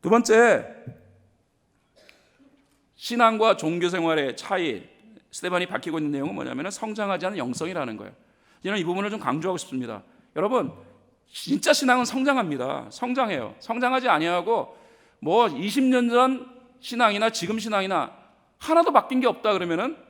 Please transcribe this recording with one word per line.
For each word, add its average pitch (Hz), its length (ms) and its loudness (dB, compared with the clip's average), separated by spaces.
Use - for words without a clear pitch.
두 175 80 -6
번째, 226 560 6
신앙과 226 640 4
종교 170 320 0
생활의 160 480 0
차이, 165 500 -4
스데반이 180 340 -2
밝히고 170 320 -6
있는 151 140 -2
내용은 147 240 -4
뭐냐면은 135 360 -6
성장하지 202 540 -4
않은 196 120 -4
영성이라는 127 600 -6
거예요. 104 160 -14
저는 202 140 -2
이 180 80 -2
부분을 190 240 -2
좀 220 100 -6
강조하고 160 380 -2
싶습니다. 117 460 -8
여러분, 202 340 0
진짜 - 420 0
신앙은 254 320 2
성장합니다. 156 840 -2
성장해요. 220 680 -2
성장하지 254 480 -2
아니하고 175 720 0
뭐 214 300 4
이십 190 340 -2
년 254 260 2
전 254 400 2
신앙이나 226 500 2
지금 220 300 -4
신앙이나 190 580 -2
하나도 330 340 2
바뀐 262 280 -4
게 247 80 0
없다 214 260 -2
그러면은 180 420 -4